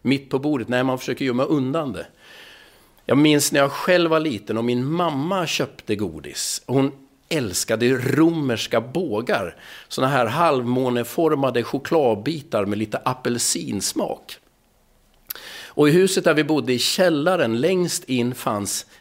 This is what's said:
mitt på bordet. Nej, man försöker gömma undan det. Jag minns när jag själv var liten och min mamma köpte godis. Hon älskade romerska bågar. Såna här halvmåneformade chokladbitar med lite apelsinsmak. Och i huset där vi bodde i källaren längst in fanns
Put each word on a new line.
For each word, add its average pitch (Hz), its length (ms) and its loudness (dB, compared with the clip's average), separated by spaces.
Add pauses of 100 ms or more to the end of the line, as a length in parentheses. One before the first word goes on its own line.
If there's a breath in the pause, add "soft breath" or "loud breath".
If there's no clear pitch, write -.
mitt 139 280 0
på 139 80 0
bordet. 131 300 -2
Nej, 123 160 0
man 127 140 0
försöker 139 260 -6
gömma 127 200 0
undan 143 480 -2
det. 85 140 -8 (1000 loud breath)
Jag 131 120 4
minns 147 340 4
när 147 80 4
jag 135 120 2
själv 175 380 2
var 160 100 2
liten 110 380 -4
och 117 60 -2
min 123 200 0
mamma 165 640 -2
köpte - 500 -4
godis. 78 680 -8
Hon 139 260 2 (360)
älskade 120 600 0
romerska 131 920 0
bågar. 127 760 -4 (320 loud breath)
Såna 131 200 -2
här 127 180 2
halvmåneformade 127 1400 0
chokladbitar 131 1000 0
med 104 140 -2
lite - 260 -4
apelsinsmak. 127 1300 -4 (1300 loud breath)
Och 147 220 4
i 147 40 6
huset 190 320 4
där 165 100 6
vi 151 100 2
bodde 139 280 0
i 120 60 0
källaren 160 840 2
längst 180 440 0
in 127 300 0
fanns 104 520 -4 (140 soft breath)